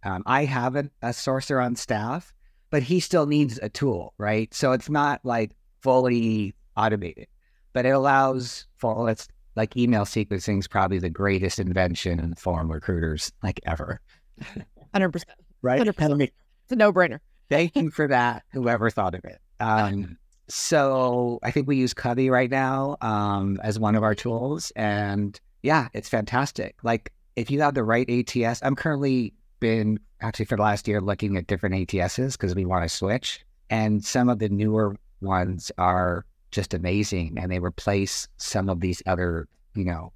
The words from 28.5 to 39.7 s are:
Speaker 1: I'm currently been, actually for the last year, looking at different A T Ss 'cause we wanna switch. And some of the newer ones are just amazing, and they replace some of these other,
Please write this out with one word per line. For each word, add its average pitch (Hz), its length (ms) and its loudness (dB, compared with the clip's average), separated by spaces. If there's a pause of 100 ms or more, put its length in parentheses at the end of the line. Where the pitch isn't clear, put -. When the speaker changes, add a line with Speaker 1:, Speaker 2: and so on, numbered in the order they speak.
Speaker 1:
I'm 135 120 0
currently 139 580 0 (260)
been, 110 400 2 (220)
actually 110 240 -4
for - 100 -2
the 104 80 0
last 104 240 2
year, 104 140 0
looking 98 360 -2
at 85 100 -4
different 95 280 0
A 95 100 0
T 95 140 -2
Ss 127 380 -2
'cause 90 180 -2
we 95 100 0
wanna 87 240 0
switch. - 560 -4 (240)
And 107 340 2
some 123 260 2
of 113 100 0
the 107 100 0
newer 104 460 2 (260)
ones 92 560 -2
are 90 480 2 (260)
just - 220 -2
amazing, 90 640 -2
and 90 140 -4
they 90 80 -2
replace 98 680 -2 (100)
some 98 320 -2
of 87 100 -2
these 90 260 -2
other, 87 420 -2 (280)